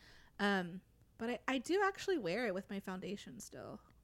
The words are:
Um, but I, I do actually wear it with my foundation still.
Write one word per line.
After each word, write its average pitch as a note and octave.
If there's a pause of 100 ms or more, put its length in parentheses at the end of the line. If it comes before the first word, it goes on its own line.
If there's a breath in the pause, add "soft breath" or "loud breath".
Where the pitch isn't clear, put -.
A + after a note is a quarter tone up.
(400 loud breath)
Um, F#3 (380)
but A3+
I, B3
I C4
do E4+
actually G4
wear G#3+
it F#3+
with G3
my G3
foundation F#3
still. A#2+ (260)